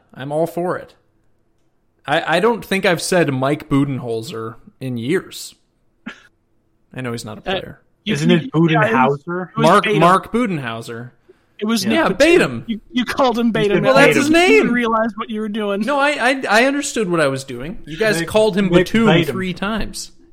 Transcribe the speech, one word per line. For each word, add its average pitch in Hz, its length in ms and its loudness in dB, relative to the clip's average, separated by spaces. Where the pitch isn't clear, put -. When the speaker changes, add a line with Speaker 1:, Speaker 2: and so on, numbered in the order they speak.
Speaker 1:
I'm 135 160 -12
all 156 160 -2
for 170 300 -6
it. - 180 -16
I, 156 300 -2
I 180 40 0
don't 214 240 0
think 190 220 -2
I've 170 160 0
said 160 300 0
Mike 135 360 -4
Budenholzer 117 880 -4
in 127 200 -8
years. - 580 -6
I 131 60 -12
know 123 100 -8
he's 117 140 -8
not 107 140 -14
a - 20 -20
Speaker 2:
Uh, - 40 -20
Speaker 1:
player. - 360 -8
Speaker 2:
you, - 100 -2
Speaker 3:
Isn't 156 160 2
Speaker 2:
you, 170 60 6
Speaker 3:
it 156 60 0
Speaker 2:
yeah, 135 340 2
it 139 60 2
was, 143 140 -6
Speaker 3:
Budenhauser? 175 260 -8
Speaker 2:
it - 60 -20
was 151 100 2
Speaker 1:
Mark, 190 180 4
Speaker 2:
Batum. 208 160 0
Speaker 1:
Mark 180 320 2
Budenhauser. 123 760 -6
Speaker 2:
It 214 60 -4
was 220 180 -2
Speaker 1:
Yeah, 269 220 0
Speaker 2:
Nick - 120 -2
Speaker 1:
Batum. 262 500 4
Speaker 2:
You, 214 120 -6
you 240 120 -2
called 247 320 0
him 233 120 0
Speaker 3:
You 214 40 2
Speaker 2:
Batum. 208 260 2
Speaker 3:
said 160 40 0
Speaker 1:
Well, 262 140 4
that's 277 200 6
his 294 140 2
Speaker 3:
Batum. 330 120 4
Speaker 2:
You 370 60 4
didn't - 80 4
Speaker 1:
name. 240 80 0
Speaker 2:
realize 226 420 0
what 233 120 -8
you 214 120 -6
were 220 80 -6
doing. 202 320 -4
Speaker 1:
No, 277 180 -2
I, 277 120 2
I, 262 380 0
I 220 180 4
understood 269 440 -2
what 170 80 0
I 151 80 2
was 135 160 -4
doing. 135 420 -12
You 151 140 -14
guys 208 220 0
Speaker 3:
Nick, 165 80 -4
Speaker 1:
called 220 280 2
him 202 100 2
Speaker 3:
Nick 180 200 4
Speaker 1:
Batum 226 200 2
Speaker 3:
Batum. 170 280 2
Speaker 1:
three 185 200 -6
times. 196 580 -8